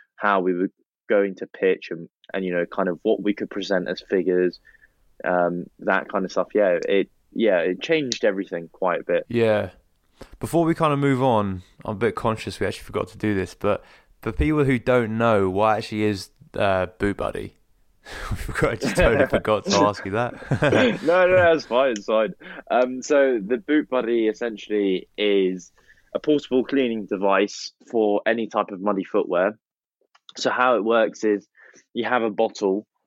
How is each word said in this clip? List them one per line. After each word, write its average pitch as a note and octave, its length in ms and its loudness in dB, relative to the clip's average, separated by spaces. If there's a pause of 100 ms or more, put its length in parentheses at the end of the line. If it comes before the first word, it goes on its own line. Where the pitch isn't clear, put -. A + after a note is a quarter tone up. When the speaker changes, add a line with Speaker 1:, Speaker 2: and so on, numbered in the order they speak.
(160)
Speaker 1:
how G2+ 260 2
we F#2 120 0
were F#2 160 0 (400)
going G2+ 260 2
to F#2+ 120 -12
pitch - 440 0
and, E2+ 180 -12 (240)
and, F#2+ 120 -4
you F2+ 80 -2
know, F2 120 0
kind F#2 240 -2
of E2+ 140 -6
what G#2+ 200 0
we G#2 100 0
could G#2 160 -6
present F#2 380 -4
as F#2 220 -8
figures, F2+ 500 0 (680)
um, F2 400 0 (140)
that F#2+ 320 -2
kind F#2+ 140 -2
of F2+ 60 -8
stuff. F#2 220 -2
Yeah, F#2 340 2
it, G2 220 0 (240)
yeah, G2+ 260 2
it F2+ 220 -2
changed D3 440 -2
everything F#2+ 460 -4
quite F2 300 -2
a - 20 -14
bit. E2+ 240 -2
Speaker 2:
Yeah. A2 420 0 (720)
Before D#3+ 260 0
we E3 80 2
kind D#3 200 2
of C#3 60 0
move C#3 220 2
on, G#2 400 2 (240)
I'm A2 100 -6
a F#2+ 40 -12
bit A2 160 0
conscious A2 440 -4
we G2+ 80 -2
actually - 180 -8
forgot G2 240 -4
to - 80 -20
do G#2+ 180 -2
this, F#2 180 -4
but - 300 -2 (380)
for A2+ 100 -6
people D3+ 320 0
who C3 160 2
don't A2+ 380 0
know, A2 320 2
what G#2 280 2
actually A2 260 -4
is, G#2 280 -2 (260)
uh, F#2+ 300 0 (100)
Boot G2+ 200 -2
Buddy? - 420 -6
<laughs> - 720 -16
We - 60 -6
forgot, - 340 -2
I - 60 -4
just - 180 -4
totally C3 300 4
Speaker 1:
<laughs> - 40 -6
Speaker 2:
forgot G#2+ 360 0
to G2+ 100 0
ask G2+ 300 2
you F#2+ 80 -6
that. A#2 200 -2 (680)
<laughs> - 20 -12
Speaker 1:
No, F3 240 4
no, F3+ 80 4
that's E3+ 300 4
fine, B2+ 260 2
it's G#2 140 -6
fine. A2 280 0 (380)
Um, B2+ 300 2
so C3+ 440 4
the A#2+ 120 0
Boot D3 320 0
Buddy A#2 380 0
essentially G#2 880 -2
is G2 540 0 (440)
a - 40 -2
portable C#3 440 0
cleaning A#2 420 -2
device G2 680 0 (180)
for G#2+ 340 2
any A2+ 220 0
type G#2 240 -2
of F#2+ 100 -12
muddy G2 220 -2
footwear. F#2+ 560 0 (760)
So - 120 -2
how B2 280 2
it G2 80 -2
works A2+ 400 0
is G#2 220 0 (460)
you A#2 120 -4
have A#2+ 180 0
a A2+ 60 0
bottle G#2 580 -2 (200)